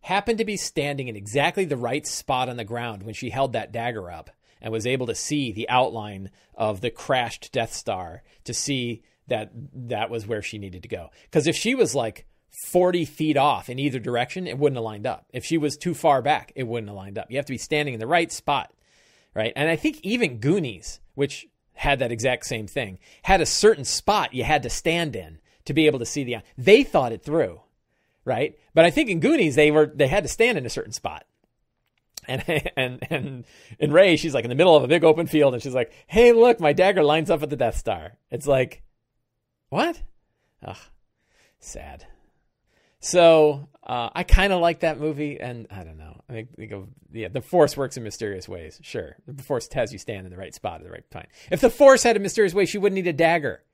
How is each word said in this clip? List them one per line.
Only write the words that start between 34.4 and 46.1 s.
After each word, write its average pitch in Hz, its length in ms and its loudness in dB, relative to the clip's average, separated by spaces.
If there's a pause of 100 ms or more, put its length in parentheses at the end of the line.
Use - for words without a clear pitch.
in 120 60 -6
the 123 40 -4
middle 160 220 8
of 131 80 6
a 123 40 -4
big 156 160 4
open 160 220 6
field, 143 260 4
and 120 100 -6
she's 127 120 -10
like, 123 180 -2 (140)
"Hey, 233 260 8
look, 233 280 6
my 151 120 4
dagger 185 300 4
lines 151 280 2
up 156 100 2
with 147 100 -6
the 143 60 -4
Death 117 200 0
Star." 87 360 -6 (180)
It's 135 160 -8
like, 131 360 0 (840)
"What?" 311 320 -2 (640)
Ugh, - 120 -14 (840)
sad. - 480 -20 (920)
So, 156 680 6 (140)
uh, 120 320 -6
I 175 80 -6
kinda 190 340 4
like 170 240 0
that 156 180 -2
movie, 147 400 -6
and 120 320 -12
I 95 140 -16
don't 80 140 -18
know. 78 280 -20